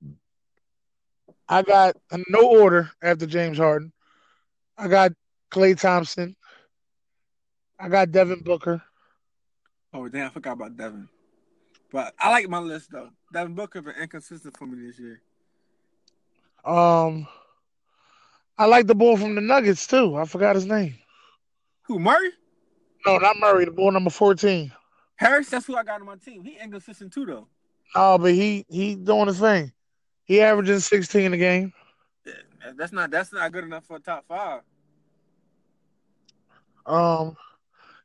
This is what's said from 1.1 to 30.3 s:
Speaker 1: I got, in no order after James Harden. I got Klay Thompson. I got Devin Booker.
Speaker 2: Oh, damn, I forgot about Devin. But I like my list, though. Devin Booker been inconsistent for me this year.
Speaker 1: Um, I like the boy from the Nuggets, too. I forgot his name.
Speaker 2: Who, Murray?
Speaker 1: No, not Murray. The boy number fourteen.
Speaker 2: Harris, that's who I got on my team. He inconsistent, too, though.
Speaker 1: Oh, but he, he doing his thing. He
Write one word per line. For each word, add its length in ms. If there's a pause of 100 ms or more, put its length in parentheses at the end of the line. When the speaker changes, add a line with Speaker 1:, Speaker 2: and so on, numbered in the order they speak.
Speaker 1:
I 140
got, 340 (160)
in 180
no 180
order 440 (100)
after 240
James 320
Harden. 360 (840)
I 100
got 240 (400)
Klay 280
Thompson. 560 (1400)
I 80
got 240
Devin 300
Booker. 400 (1120)
Speaker 2:
Oh, 160
damn, 180
I 40
forgot 220
about 220
Devin. 320 (840)
But 280
I 120
like 180
my 100
list, 320
though. 180 (220)
Devin 240
Booker 260
been 140
inconsistent 640
for 80
me 200
this 140
year. 220 (1400)
Speaker 1:
Um, 640 (1300)
I 80
like 220
the 80
boy 200
from 200
the 60
Nuggets, 460
too. 280
I 100
forgot 300
his 100
name. 300 (880)
Speaker 2:
Who, 160
Murray? 320 (720)
Speaker 1:
No, 120
not 200
Murray. 280
The 60
boy 200
number 180
fourteen. 640 (440)
Speaker 2:
Harris, 340
that's 160
who 100
I 80
got 180
on 60
my 80
team. 280
He 180
inconsistent, 520
too, 120
though. 220 (480)
Speaker 1:
Oh, 220
but 160
he, 360
he 260
doing 320
his 120
thing. 320 (540)
He 160